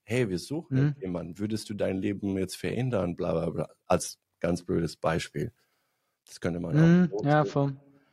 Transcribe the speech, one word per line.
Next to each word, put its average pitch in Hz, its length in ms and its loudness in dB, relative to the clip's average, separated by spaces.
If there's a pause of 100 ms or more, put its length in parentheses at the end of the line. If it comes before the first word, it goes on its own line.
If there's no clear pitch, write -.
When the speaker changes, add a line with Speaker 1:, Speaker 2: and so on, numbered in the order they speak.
Speaker 1:
„Hey, 120 240 0
wir 90 100 -2
suchen 139 380 -6
Speaker 2:
Mhm. 143 180 4
Speaker 1:
jetzt 139 60 -12
jemanden. 87 380 -6
Würdest 107 320 -4
du 107 40 -6
dein 95 240 0
Leben 98 400 -2
jetzt 92 180 -2
verändern?“ 92 600 -2
Bla, 87 160 -2
bla, 82 180 0
bla. - 180 -4 (180)
Als - 320 0 (220)
ganz 87 240 0
blödes 85 320 -2
Beispiel. 80 560 -2 (720)
Das - 140 -20
könnte 87 200 -4
man 87 180 0
Speaker 2:
Mhm. - 0 -
Speaker 1:
auch 165 180 8 (140)
so - 120 -4
Speaker 2:
Ja, 147 220 4
Speaker 1:
sehen. 135 80 -2
Speaker 2:
voll. 139 240 0 (360)